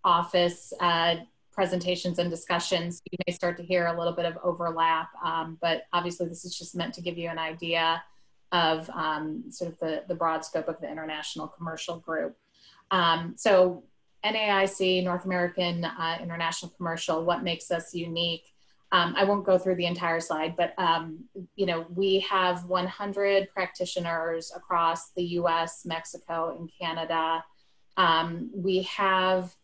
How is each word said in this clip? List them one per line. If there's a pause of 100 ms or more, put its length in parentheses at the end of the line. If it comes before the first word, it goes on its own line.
office,
uh, (340)
presentations
and
discussions. (120)
You (100)
may
start
to
hear
a
little
bit
of
overlap, (140)
um,
but
obviously
this
is
just
meant
to
give
you
an
idea (480)
of,
um,
sort
of
the,
the
broad
scope
of
the
international
commercial
group. (540)
Um,
so (380)
N
A
I
C,
North
American,
uh,
International
Commercial,
what
makes
us
unique? (480)
Um,
I
won't
go
through
the
entire
slide,
but,
um, (340)
you
know,
we
have
one
hundred
practitioners
across
the
U
S,
Mexico,
and (120)
Canada. (520)
Um,
we
have